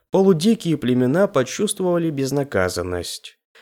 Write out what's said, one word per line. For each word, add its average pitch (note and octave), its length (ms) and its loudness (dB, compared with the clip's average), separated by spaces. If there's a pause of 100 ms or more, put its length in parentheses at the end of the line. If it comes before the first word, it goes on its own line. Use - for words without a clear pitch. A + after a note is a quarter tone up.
полудикие F#3 680 2
племена B2+ 500 2
почувствовали F3 800 -2
безнаказанность. F#2+ 1300 -4 (240)